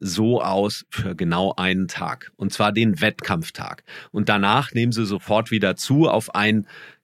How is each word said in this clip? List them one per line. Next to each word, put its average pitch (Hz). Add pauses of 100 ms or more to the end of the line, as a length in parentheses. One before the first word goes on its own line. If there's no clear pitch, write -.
so 110
aus 98
für 98
genau 90
einen 92
Tag, -
und 98
zwar 104
den 110
Wettkampftag. - (260)
Und 104
danach 107
nehmen 117
sie 110
sofort 104
wieder 98
zu 151
auf -
ein 107 (380)